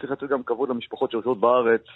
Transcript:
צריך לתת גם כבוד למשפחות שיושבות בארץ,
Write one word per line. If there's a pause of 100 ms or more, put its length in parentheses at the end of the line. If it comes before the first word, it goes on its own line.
צריך
לתת
גם
כבוד
למשפחות
שיושבות
בארץ, (120)